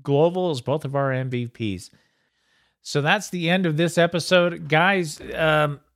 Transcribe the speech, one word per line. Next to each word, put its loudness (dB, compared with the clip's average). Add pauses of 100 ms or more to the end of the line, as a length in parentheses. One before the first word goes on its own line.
Global 2
is -4
both -4
of -6
our 0
M -4
V -4
Ps. -6 (920)
So -4
that's 0
the -2
end 2
of 0
this 0
episode. 2
Guys, 2 (140)
um, 0 (160)